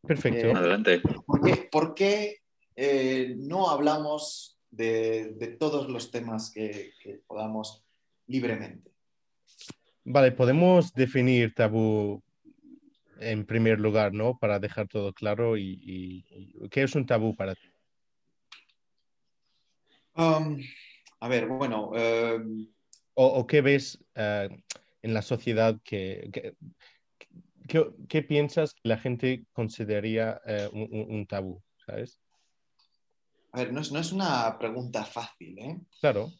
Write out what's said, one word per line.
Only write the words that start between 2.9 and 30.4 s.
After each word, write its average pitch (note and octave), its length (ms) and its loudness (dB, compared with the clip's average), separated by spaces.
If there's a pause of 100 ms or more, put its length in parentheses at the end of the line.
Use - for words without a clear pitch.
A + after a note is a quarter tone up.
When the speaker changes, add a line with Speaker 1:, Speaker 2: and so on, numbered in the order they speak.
Speaker 2:
no E3+ 320 0
hablamos D3+ 880 -2 (140)
de, A2+ 640 -2
de A#2 160 -8
todos D3 380 -2
los A#2+ 220 -8
temas A2+ 420 -8
que, G#2 420 -8 (100)
que G2+ 240 -16
podamos G#2+ 580 -8 (400)
libremente? A#2+ 640 -6 (1120)
Speaker 1:
Vale, B2+ 280 4
podemos E3 600 6
definir B2+ 600 2
tabú G#2+ 680 0 (960)
en A2 260 -4
primer A2+ 340 4
lugar, G#2+ 340 2
¿no? A2+ 260 -2
Para G#2 200 0
dejar G#2 280 -4
todo G2+ 260 -4
claro A2 440 0
y, F#2+ 260 -6
y, F#2 460 -12
y G2 400 -18
¿qué C3+ 140 2
es C3+ 120 -2
un C3+ 100 0
tabú A2+ 300 2
para F#2+ 180 -6
ti? - 160 -16 (2500)
Speaker 2:
Um, D#3 440 4 (600)
a A#2+ 80 -6
ver, A#2+ 180 2
bueno, A#2+ 500 -2
em, A2+ 720 0 (460)
Speaker 1:
¿O, B2+ 120 6
o C3 200 4
qué D3 160 6
ves, C#3 420 0 (120)
eh, G#2 340 -2 (520)
en A2+ 120 -4
la G#2+ 80 0
sociedad A2+ 640 2
que, F#2+ 480 -8
que, - 220 -10 (1120)
que, D#3+ 240 2 (160)
qué D#3 160 0
piensas D3 500 0
que - 140 -8
la A2 100 2
gente B2+ 540 -2
consideraría, A2 960 -4